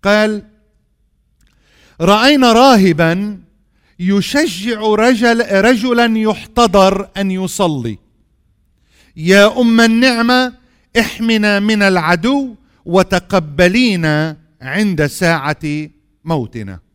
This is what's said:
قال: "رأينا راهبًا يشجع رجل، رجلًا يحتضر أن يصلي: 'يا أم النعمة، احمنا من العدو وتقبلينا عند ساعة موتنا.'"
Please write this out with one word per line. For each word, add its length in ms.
قال: 420
"رأينا 520
راهبًا 880
يشجع 800
رجل، 840
رجلًا 540
يحتضر 1000
أن 140
يصلي: 680
'يا 440
أم 200
النعمة، 720
احمنا 600
من 220
العدو 720
وتقبلينا 1500
عند 460
ساعة 840
موتنا.'" 560